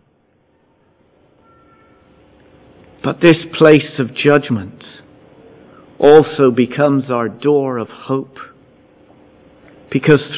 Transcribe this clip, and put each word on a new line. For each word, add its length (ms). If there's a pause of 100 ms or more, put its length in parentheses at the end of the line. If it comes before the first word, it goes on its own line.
(3000)
But 160
this 240 (140)
place 420
of 160
judgment 680 (1160)
also 520
becomes 580
our 180
door 520
of 100
hope, 480 (1500)
because 320 (160)